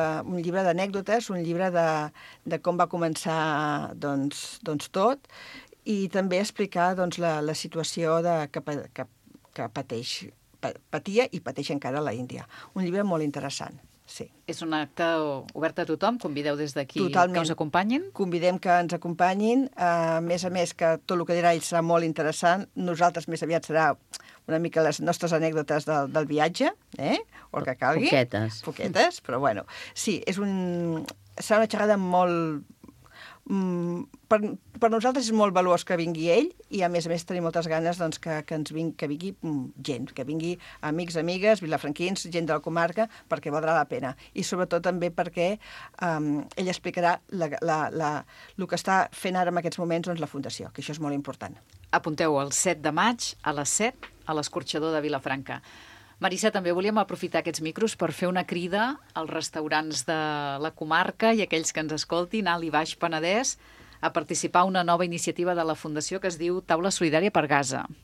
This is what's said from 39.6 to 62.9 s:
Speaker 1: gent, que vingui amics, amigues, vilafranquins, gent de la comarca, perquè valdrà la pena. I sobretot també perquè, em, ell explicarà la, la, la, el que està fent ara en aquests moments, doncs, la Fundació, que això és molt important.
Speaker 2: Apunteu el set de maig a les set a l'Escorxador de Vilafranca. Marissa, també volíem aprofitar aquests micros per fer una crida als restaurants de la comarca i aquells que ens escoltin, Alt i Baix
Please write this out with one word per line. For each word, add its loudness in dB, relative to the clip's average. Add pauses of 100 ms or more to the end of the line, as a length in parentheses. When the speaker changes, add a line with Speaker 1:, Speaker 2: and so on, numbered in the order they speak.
Speaker 1:
gent, -6
que -8
vingui -4 (260)
amics, -4
amigues, 2
vilafranquins, -2
gent -2
de 0
la 0
comarca, 0 (200)
perquè -4
valdrà 2
la 4
pena. -4 (200)
I -4
sobretot 0
també 0
perquè, 0 (520)
em, 0 (260)
ell -2
explicarà 0 (120)
la, -2 (100)
la, 2 (100)
la, -2 (440)
el -6
que -2
està 2
fent -4
ara 2
en 0
aquests -4
moments, -2
doncs, -4
la -4
Fundació, -8
que -12
això -8
és -2
molt 0
important. -8 (340)
Speaker 2:
Apunteu 2
el -4
set 0
de 0
maig 0 (100)
a 0
les -2
set -2 (160)
a -2
l'Escorxador -2
de 0
Vilafranca. -4 (580)
Marissa, 0
també 0
volíem 2
aprofitar 0
aquests -4
micros -2
per 0
fer -2
una 0
crida -2 (160)
als -6
restaurants -2
de 0 (420)
la -4
comarca 2
i 2
aquells 0
que -4
ens -2
escoltin, -2
Alt -2
i -4
Baix 0